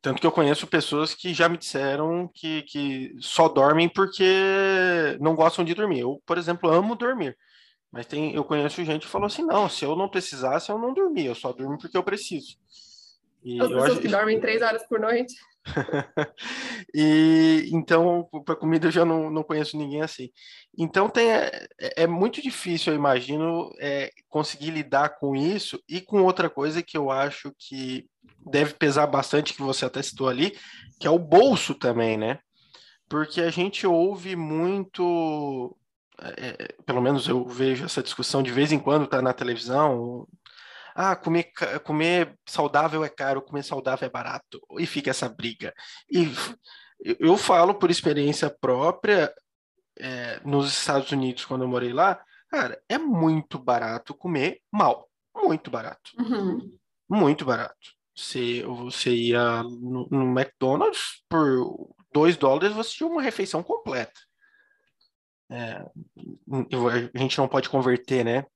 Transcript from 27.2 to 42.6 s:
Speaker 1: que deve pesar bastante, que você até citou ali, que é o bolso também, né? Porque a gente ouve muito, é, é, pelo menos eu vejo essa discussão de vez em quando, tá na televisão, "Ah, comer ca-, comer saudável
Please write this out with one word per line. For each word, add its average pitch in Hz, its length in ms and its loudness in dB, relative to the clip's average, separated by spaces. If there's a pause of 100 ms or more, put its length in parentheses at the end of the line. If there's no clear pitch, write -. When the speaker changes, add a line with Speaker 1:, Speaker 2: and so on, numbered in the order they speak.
Speaker 1:
que 131 480 -10 (400)
deve 147 280 2
pesar 147 340 2
bastante, 143 460 0
que - 80 -10
você 135 240 -2
até 135 160 -6
citou 135 260 -4
ali, 131 300 0 (420)
que - 80 -2
é - 20 4
o 170 100 6
bolso 202 540 6
também, 117 440 0
né? 113 220 -2 (680)
Porque 151 320 -4
a 170 80 2
gente 190 360 -2
ouve 185 500 2
muito, 160 1400 -2 (460)
é, - 280 -12
é, - 60 -14 (300)
pelo 123 160 0
menos 131 260 0
eu 127 180 0
vejo 131 400 -2
essa 127 180 -4
discussão - 380 -2
de 127 100 -2
vez 143 200 2
em 147 80 2
quando, 143 280 2
tá 131 140 0
na 127 120 2
televisão, 123 920 -2 (680)
"Ah, 185 200 0
comer 165 280 0 (120)
ca-, 147 240 -4
comer 160 560 0 (120)
saudável 151 560 0